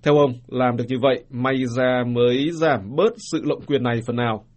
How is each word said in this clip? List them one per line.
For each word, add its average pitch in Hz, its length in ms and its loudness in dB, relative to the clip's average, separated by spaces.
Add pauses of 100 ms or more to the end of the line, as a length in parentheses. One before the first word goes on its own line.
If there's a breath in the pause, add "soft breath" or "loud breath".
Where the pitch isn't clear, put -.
Theo 147 140 4
ông, 143 160 4 (140)
làm 123 300 0
được 120 100 -4
như 131 140 -2
vậy, 131 280 2
may 131 260 -2 (220)
ra 127 300 0
mới 123 440 2
giảm 139 440 -2
bớt 208 180 2 (180)
sự 165 140 -2
lộng 143 220 -2
quyền 135 160 0
này 120 240 0
phần 120 80 -4
nào. 117 300 -2 (120)